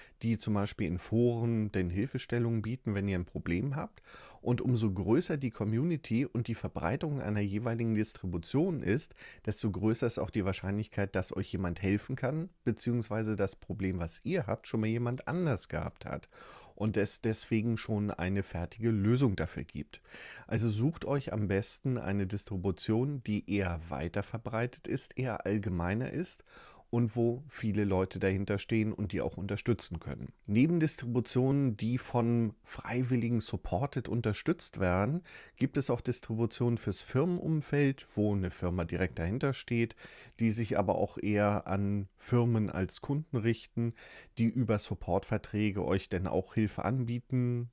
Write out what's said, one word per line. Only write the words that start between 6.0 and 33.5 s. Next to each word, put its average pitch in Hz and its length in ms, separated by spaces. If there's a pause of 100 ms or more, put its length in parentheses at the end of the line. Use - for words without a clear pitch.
und - 240
die 113 60
Verbreitung 135 640
einer 107 180
jeweiligen 113 560
Distribution 107 880
ist, - 320 (300)
desto 107 260
größer 110 340
ist - 140
auch 90 120
die 104 120
Wahrscheinlichkeit, 98 720
dass 92 180
euch - 200
jemand 90 280
helfen 101 360
kann, 156 320 (160)
beziehungsweise 110 720
das 98 180
Problem, 92 440
was 85 260
ihr 165 220
habt, 98 200
schon 113 140
mal 107 60
jemand 120 420
anders 165 400
gehabt - 360
hat - 220 (460)
und 110 220
es 104 240
deswegen 113 560
schon 104 340
eine 95 320
fertige 92 480
Lösung 110 460
dafür - 300
gibt. - 360 (460)
Also 110 220
sucht 113 340
euch 139 300
am 104 160
besten 104 480
eine 98 280
Distribution, 104 960
die 107 320
eher 87 360
weiter 82 340
verbreitet - 640
ist, - 300
eher 123 280
allgemeiner 98 680
ist - 320 (460)
und 117 240
wo 120 320
viele 107 360
Leute 95 340
dahinter 98 400
stehen 110 360
und 101 180
die 98 100
auch - 160
unterstützen 101 640
können. - 340 (140)
Neben 151 320
Distributionen, 127 1000
die 120 220
von 117 640
Freiwilligen 120 800
supported - 640